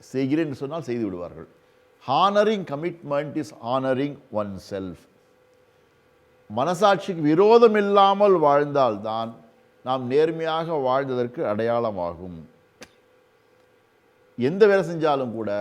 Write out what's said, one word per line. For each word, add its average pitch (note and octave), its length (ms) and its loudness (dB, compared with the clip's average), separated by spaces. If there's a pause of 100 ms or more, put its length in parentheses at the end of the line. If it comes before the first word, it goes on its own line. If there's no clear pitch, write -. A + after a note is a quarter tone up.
செய்கிறேன் C#3 400 -2
என்று C#3 160 -10
சொன்னால் C#3+ 280 -10
செய்து A#2 160 -4
விடுவார்கள். E2+ 420 -10 (560)
Honoring G3+ 600 0
commitment C#3+ 720 -6
is D3+ 140 -6 (120)
honoring C3 520 -2 (180)
oneself. F#2+ 640 -8 (1500)
மனசாட்சிக்கு F3 720 0
விரோதம் G#3+ 540 6
இல்லாமல் G3+ 600 4
வாழ்ந்தால்தான் B2+ 920 0 (540)
நாம் C3 220 -4
நேர்மையாக D#3+ 720 0
வாழ்ந்ததற்கு B2+ 680 -2
அடையாளமாகும். G#2 920 -4 (2000)
எந்த D#3+ 280 0
வேலை G3 180 4
செஞ்சாலும் D3+ 480 -2
கூட A2 180 -8 (100)